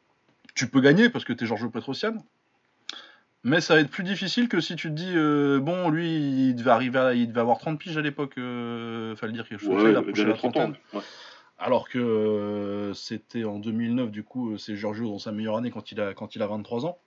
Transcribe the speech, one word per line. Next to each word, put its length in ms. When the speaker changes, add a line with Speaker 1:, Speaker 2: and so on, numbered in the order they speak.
Speaker 1:
tu 140
peux 120
gagner 300
parce 160
que 80
t'es 100
Giorgio 240
Petrosian. 460
Mais 140
ça 140
va 60
être 100
plus 140
difficile 440
que 120
si 160
tu 120
te 60
dis, 200
euh, 460
bon, 300
lui, 580
il 60
devait 160
arriver 280
à, 140
il 160
devait 140
avoir 160
trente 200
piges 200
à 20
l'époque, 380
euh, 800
Faldir, 300
quelque 140
chose 80
comme 120
ça, 40
Speaker 2:
Ouais, 60
Speaker 1:
il 20
Speaker 2:
il 60
avait 100
Speaker 1:
approchait 140
Speaker 2:
bien 60
Speaker 1:
la 40
Speaker 2:
les 60
trente 180
ans, 40
Speaker 1:
trentaine. 200
Speaker 2:
ouais. 60
Speaker 1:
Alors 320
que, 100
euh, 960
c'était 500
en 140
deux 120
mille 240
neuf, 160
du 140
coup, 280
euh, 60
c'est 180
Giorgio 320
dans 100
sa 120
meilleure 260
année 140
quand 220
il 80
a, 120
quand 220
il 80
a 40
vingt-trois 400
ans. 200